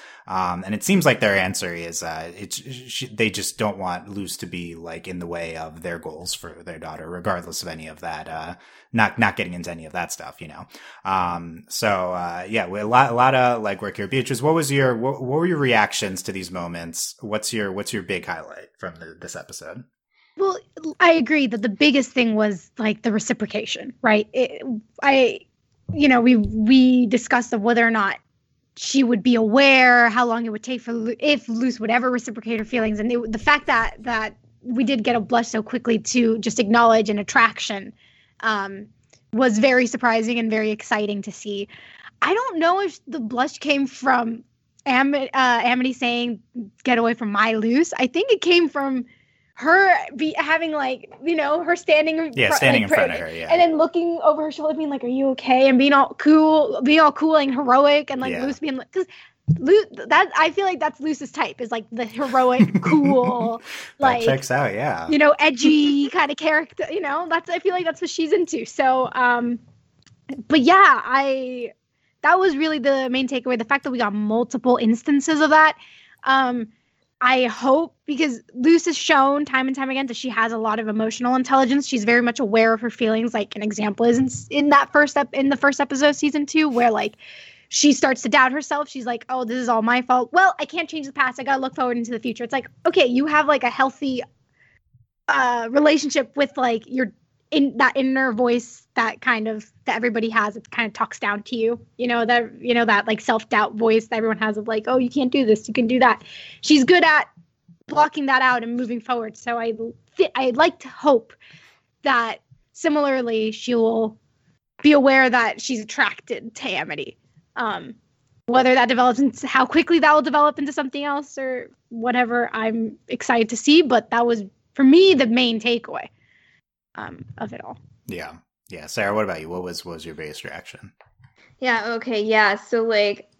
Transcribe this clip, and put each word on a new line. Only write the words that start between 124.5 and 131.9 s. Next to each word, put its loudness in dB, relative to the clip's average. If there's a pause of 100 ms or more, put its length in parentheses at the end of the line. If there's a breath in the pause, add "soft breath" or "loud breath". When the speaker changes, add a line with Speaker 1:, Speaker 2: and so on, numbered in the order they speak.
Speaker 2:
for 2
me, 8
the 2
main 0
takeaway, -6 (840)
um, -16 (140)
of -12
it -18
all. -18 (280)
Speaker 1:
Yeah. -14 (360)
Yeah. -16
Sarah, -2
what 0
about -6
you? -16
What -8
was, -12
what -14
was -16
your -16
biggest -16
reaction? -18 (640 soft breath)
Speaker 3:
Yeah, -2